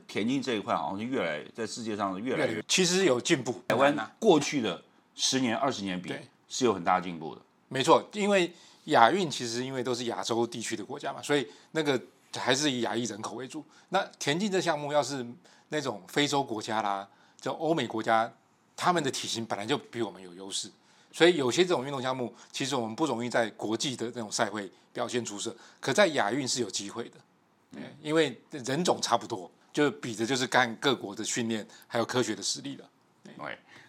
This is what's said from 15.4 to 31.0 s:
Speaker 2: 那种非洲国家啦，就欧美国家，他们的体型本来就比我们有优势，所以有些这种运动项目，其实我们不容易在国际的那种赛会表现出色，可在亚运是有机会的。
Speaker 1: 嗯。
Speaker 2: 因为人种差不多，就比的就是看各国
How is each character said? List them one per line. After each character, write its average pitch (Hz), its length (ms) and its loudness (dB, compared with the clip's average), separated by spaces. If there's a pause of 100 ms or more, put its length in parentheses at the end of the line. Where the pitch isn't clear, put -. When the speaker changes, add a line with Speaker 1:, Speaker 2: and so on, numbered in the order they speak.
Speaker 2:
那 151 140 -2
种 113 260 -6
非 147 180 2
洲 143 160 2
国 117 200 -4
家 110 200 -2
啦， 101 240 -2 (360)
就 135 100 -4
欧 160 240 0
美 139 100 0
国 110 160 -4
家， 113 300 4 (460)
他 180 160 2
们 165 100 0
的 131 80 0
体 - 160 -6
型 113 180 -4
本 101 140 -4
来 104 60 -8
就 135 120 0
比 - 240 -8
我 104 80 -2
们 92 140 -16
有 90 120 -18
优 95 140 -14
势， 95 220 -8 (400)
所 165 160 8
以 180 80 8
有 131 160 2
些 160 140 4
这 175 100 2
种 127 80 0
运 139 80 -6
动 139 100 -4
项 131 140 -2
目， 123 180 -4 (160)
其 - 160 -4
实 135 120 0
我 117 80 0
们 110 100 -6
不 156 100 0
容 120 200 0
易 123 40 -4
在 117 200 2
国 107 260 -4
际 131 180 -2
的 113 220 -6
那 120 60 -8
种 104 100 -10
赛 117 140 0
会 101 260 -6 (220)
表 123 120 -4
现 117 200 -2
出 104 120 -8
色， 101 160 -6 (280)
可 - 100 0
在 202 160 6
亚 120 240 0
运 131 160 -2
是 123 140 -2
有 104 80 -4
机 101 200 -6
会 117 200 -8
的。 - 80 -20 (560)
Speaker 1:
嗯。 143 100 -12 (180)
Speaker 2:
因 156 140 -2
为 147 260 2 (100)
人 135 340 -2
种 165 160 4
差 117 160 2
不 110 100 -12
多， 95 240 -8 (220)
就 147 180 4
比 113 240 -8
的 113 100 -2
就 120 80 0
是 127 140 0
看 123 300 4
各 135 180 2
国 98 180 -6